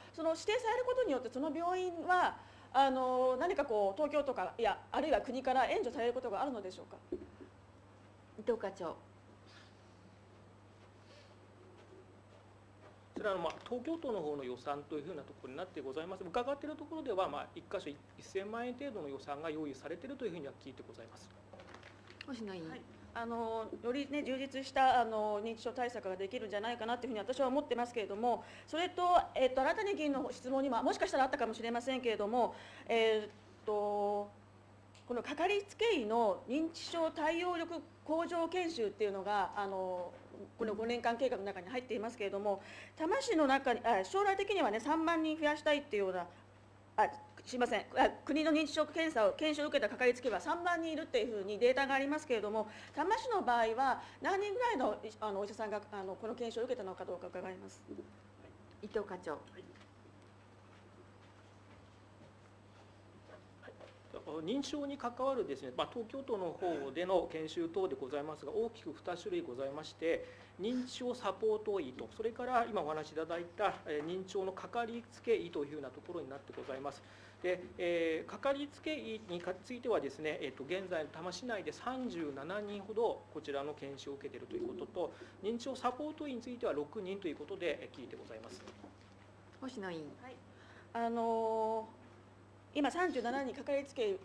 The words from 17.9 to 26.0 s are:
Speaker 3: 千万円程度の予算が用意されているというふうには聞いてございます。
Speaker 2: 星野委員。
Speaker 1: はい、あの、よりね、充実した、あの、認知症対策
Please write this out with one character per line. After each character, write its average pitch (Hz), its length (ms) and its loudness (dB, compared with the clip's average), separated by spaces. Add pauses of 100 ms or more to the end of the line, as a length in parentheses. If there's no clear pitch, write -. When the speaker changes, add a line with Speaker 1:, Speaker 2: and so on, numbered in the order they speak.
Speaker 3:
千 196 320 -6
万 233 160 -4
円 247 60 -6
程 277 180 -8
度 208 100 -6
の 147 60 -6
予 135 120 -6
算 143 220 -6
が 165 80 -4
用 156 160 -2
意 139 80 -4
さ - 140 -12
れ 160 80 -6
て - 120 -12
い - 20 -8
る 277 60 -8
と 254 100 -6
い 202 40 0
う - 20 -8
ふ 170 40 -8
う 175 40 -6
に 139 80 -6
は 127 60 -10 (100)
聞 139 80 -12
い - 20 -12
て 131 120 -14
ご 117 80 -16
ざ 120 100 -14
い 113 40 -16
ま - 100 -20
す。 - 120 -18 (960)
Speaker 2:
星 233 160 -8
野 196 120 -6
委 - 20 -8
員。 160 120 -8
Speaker 1:
は 160 60 -10
い、 240 60 -12 (320)
あ 233 120 -4
の、 226 400 -2 (160)
よ 240 100 0
り 277 180 0
ね、 294 140 0
充 262 140 0
実 269 280 -4
し - 80 -10
た、 262 260 8
あ 233 60 6
の、 214 360 0
認 226 140 -4
知 214 60 -14
症 240 100 -4
対 247 180 -2
策 214 200 -6